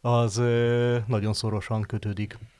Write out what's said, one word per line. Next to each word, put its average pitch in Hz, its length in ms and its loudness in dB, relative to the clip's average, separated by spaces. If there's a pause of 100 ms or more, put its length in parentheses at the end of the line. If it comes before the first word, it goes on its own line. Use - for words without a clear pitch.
az, 117 360 2
ö, 120 600 2 (100)
nagyon 107 260 0
szorosan 107 480 -2
kötődik 104 560 -6 (220)